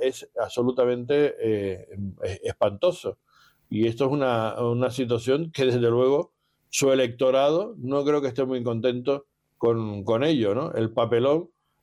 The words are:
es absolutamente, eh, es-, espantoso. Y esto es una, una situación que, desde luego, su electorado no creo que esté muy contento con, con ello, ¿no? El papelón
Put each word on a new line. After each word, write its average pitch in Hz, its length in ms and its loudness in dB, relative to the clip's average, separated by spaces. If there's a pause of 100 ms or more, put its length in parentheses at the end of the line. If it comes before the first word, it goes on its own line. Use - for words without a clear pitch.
es 131 360 -2
absolutamente, 123 1040 0
eh, 101 460 -2 (340)
es-, 101 220 -6
espantoso. 107 760 -2 (520)
Y 107 180 0
esto 117 180 -2
es 131 60 0
una, 117 500 0
una 120 300 0
situación 127 600 -2
que, 135 140 0
desde 123 140 2
luego, 127 540 2 (360)
su 135 220 2
electorado 135 880 2
no 139 240 -2
creo 147 180 2
que 139 60 -2
esté 127 180 -2
muy 127 160 -2
contento 123 640 -2 (320)
con, 110 460 0
con 113 200 2
ello, 123 300 2
¿no? 143 200 -4
El 110 180 -2
papelón 123 580 2 (340)